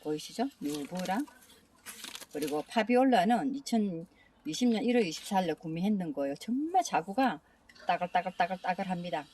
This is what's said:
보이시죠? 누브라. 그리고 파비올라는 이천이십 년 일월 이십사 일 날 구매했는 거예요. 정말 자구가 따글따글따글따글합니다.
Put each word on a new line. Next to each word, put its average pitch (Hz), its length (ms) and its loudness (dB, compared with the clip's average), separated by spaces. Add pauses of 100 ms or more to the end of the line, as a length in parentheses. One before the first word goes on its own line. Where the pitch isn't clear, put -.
보이시죠? 156 480 -4 (120)
누브라. 180 580 -4 (1120)
그리고 285 300 -2
파비올라는 240 920 4
이천이십 202 1120 -2
년 220 140 2
일월 233 220 4
이십사 185 380 0
일 180 60 0
날 151 80 0
구매했는 175 580 -2
거예요. 139 220 -2
정말 311 460 0
자구가 196 580 0 (460)
따글따글따글따글합니다. 180 1500 -2